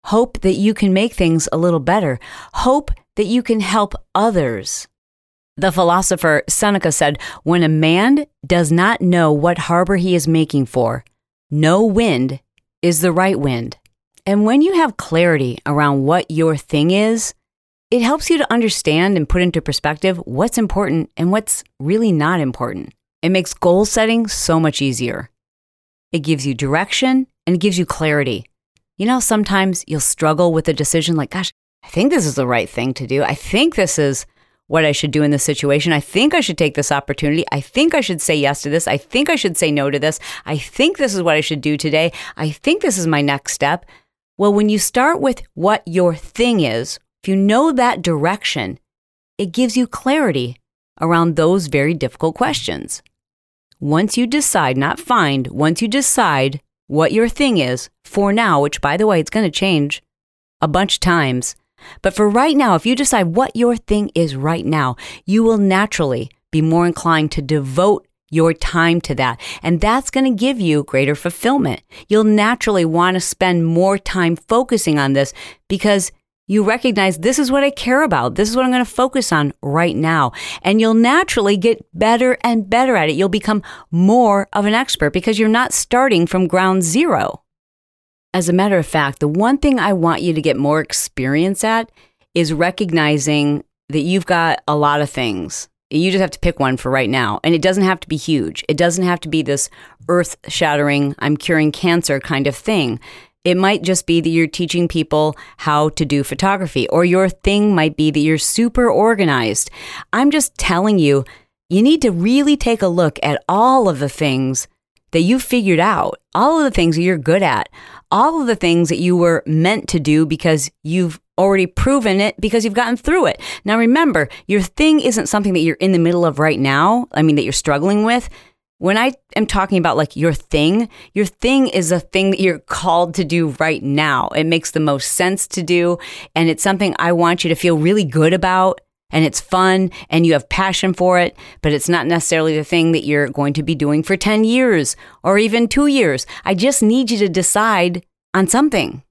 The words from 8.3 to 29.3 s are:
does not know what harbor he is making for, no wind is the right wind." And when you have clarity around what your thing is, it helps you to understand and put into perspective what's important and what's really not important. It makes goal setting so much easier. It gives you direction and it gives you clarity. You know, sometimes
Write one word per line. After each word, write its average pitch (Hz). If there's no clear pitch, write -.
does 175
not 185
know 175
what 165
harbor 180
he 180
is 156
making 156
for, 120
no 156
wind 170
is 170
the 175
right 185
wind." 123
And 208
when 262
you 381
have 320
clarity 160
around 143
what 151
your 160
thing 151
is, 220
it 240
helps 277
you 330
to 285
understand 196
and 151
put 180
into 170
perspective 156
what's 175
important 180
and 175
what's 214
really 202
not 160
important. 120
It 165
makes 185
goal 185
setting 226
so 160
much 156
easier. 123
It 170
gives 143
you 139
direction 196
and 180
it 170
gives 180
you 170
clarity. 147
You 202
know, 254
sometimes 196